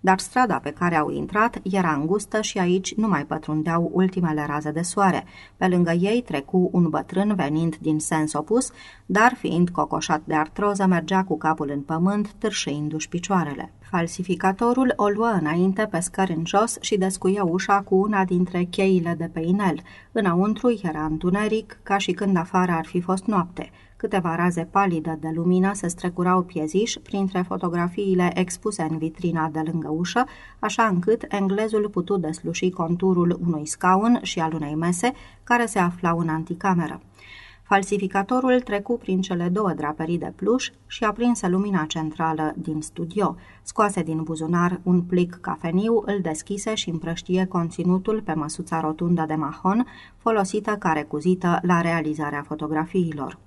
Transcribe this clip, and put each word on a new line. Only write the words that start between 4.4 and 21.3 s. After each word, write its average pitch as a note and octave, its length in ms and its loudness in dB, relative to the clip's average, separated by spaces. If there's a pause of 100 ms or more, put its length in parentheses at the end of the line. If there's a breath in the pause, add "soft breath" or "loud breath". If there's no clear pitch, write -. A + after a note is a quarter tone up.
raze D3+ 240 -4
de D#3 120 -4
soare. F3+ 420 2 (320 loud breath)
Pe F#3 120 0
lângă F3 240 4
ei G3+ 300 2
trecu F3+ 500 0
un F3 160 4
bătrân F3+ 460 0
venind D#3+ 420 0
din D#3 220 0
sens D#3 340 -2
opus, G#3+ 380 0 (360 loud breath)
dar A3+ 320 4
fiind F3 300 2
cocoșat D#3 560 -2
de D#3+ 100 -4
artroză, G3 520 0
mergea F#3 380 2
cu E3 140 -2
capul D3+ 360 -2
în C#3+ 60 -4
pământ, F#3+ 580 -2
târșeindu-și D3+ 680 -4
picioarele. F3 640 -4 (180)
Falsificatorul F#3+ 1040 0
o G3+ 120 2
luă G#3+ 320 0
înainte F3 500 0
pe E3 100 -2
scări F#3 320 -2
în D#3+ 120 -2
jos G#3 360 0
și - 160 -2
descuie F#3+ 440 0
ușa F#3 400 2
cu G3 140 -2
una G3 300 4
dintre F3+ 380 0
cheile F3 560 2
de E3+ 140 -4
pe E3+ 80 -4
inel. F3 400 2 (320 loud breath)
Înăuntru G#3+ 680 2
era D#3 220 -4
întuneric, G3 800 0